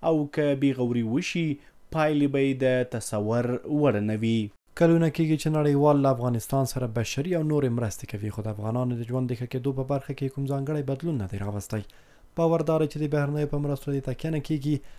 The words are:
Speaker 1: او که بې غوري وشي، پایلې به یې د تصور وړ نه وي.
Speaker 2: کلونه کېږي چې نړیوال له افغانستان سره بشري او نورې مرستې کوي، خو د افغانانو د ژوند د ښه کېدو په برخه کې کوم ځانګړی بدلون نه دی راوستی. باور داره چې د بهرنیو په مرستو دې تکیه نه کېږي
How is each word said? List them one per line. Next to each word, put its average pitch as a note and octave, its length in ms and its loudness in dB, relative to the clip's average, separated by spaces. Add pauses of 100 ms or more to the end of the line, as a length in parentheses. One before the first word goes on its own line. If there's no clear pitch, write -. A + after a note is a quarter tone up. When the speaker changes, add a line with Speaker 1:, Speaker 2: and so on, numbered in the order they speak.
Speaker 1:
او D#3+ 40 4 (220)
که D3 100 2 (140)
بې C#3 180 4
غوري A#2+ 320 0
وشي، E3+ 340 0 (480)
پایلې D3+ 440 4
به C3+ 100 2
یې C3+ 80 2 (100)
د - 20 4 (280)
تصور A2+ 560 0 (300)
وړ A#2 280 4
نه A2 160 0
وي. A2+ 160 2 (400)
Speaker 2:
کلونه E3 300 6
کېږي D#3 320 2
چې D#3+ 60 -2 (100)
نړیوال D3 480 4
له C3+ 100 4
افغانستان A#2+ 560 0
سره - 240 -4
بشري C#3+ 400 -2
او D#3 140 0
نورې C#3 260 2
مرستې A#2 380 -4
کوي، G#2 240 -6
خو G#2+ 100 -4
د G#2 80 -6
افغانانو A#2+ 460 -2
د A#2 100 -8
ژوند B2+ 220 -2
د A2+ 80 -6
ښه B2 100 -6
کېدو C3 260 -2
په C3+ 140 -4
برخه C#3 260 -4
کې C3+ 160 -4
کوم C#3 180 -4
ځانګړی C#3 380 -2
بدلون C#3 320 -2
نه F#2 120 -6
دی G2+ 100 -6
راوستی. G#2 400 -4 (540)
باور E3 300 2
داره D#3+ 220 2
چې D3+ 100 -8
د D3+ 100 -2
بهرنیو D3 400 0
په D3 140 -2
مرستو C#3+ 280 -4
دې C3+ 140 -4
تکیه C3 280 -4
نه D3 120 -2
کېږي D3 300 0 (220)